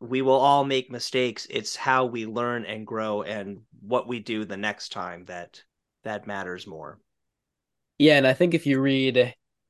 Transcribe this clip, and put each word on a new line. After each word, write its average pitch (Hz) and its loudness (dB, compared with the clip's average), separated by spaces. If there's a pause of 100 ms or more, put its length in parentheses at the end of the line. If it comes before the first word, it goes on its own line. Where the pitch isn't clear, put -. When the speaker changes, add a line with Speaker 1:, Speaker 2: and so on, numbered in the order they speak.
Speaker 1:
we 123 -4
will 131 4
all 139 6
make 135 -2
mistakes. 123 -4
It's - -6
how 131 2
we 113 -6
learn 120 -4
and 110 -10
grow 110 -4
and 101 -10 (200)
what 113 -2
we 120 -4
do 107 -6
the 98 -8
next 104 -6
time 90 -10
that, 87 -14 (400)
that 104 -8
matters 95 -8
more. 78 -14 (1000)
Speaker 2:
Yeah, 147 8
and 135 6
I 131 6
think 175 2
if 160 -2
you 135 2
read, 131 2 (360)